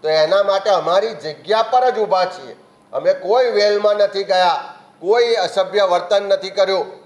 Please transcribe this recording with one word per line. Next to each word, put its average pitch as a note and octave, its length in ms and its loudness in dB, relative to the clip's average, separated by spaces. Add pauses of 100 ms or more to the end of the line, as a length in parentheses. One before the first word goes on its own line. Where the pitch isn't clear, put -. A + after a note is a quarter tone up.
તો D#3 100 -2
એના F#3+ 300 2
માટે G3 280 0
અમારી F#3 460 0
જગ્યા F#3+ 540 -4
પર B3+ 200 2
જ G#3+ 80 -4
ઊભા F#3 260 0
છીએ. C3+ 300 -14 (380)
અમે D#3 180 0 (100)
કોઈ A#3 300 0
વેલમાં G#3 540 2
નથી G3 180 -4
ગયા, F#3 340 2 (420)
કોઈ A#3 440 2
અસભ્ય F#3+ 480 0
વર્તન G3+ 380 0
નથી F#3+ 280 -2
કર્યું. F#3+ 320 0 (160)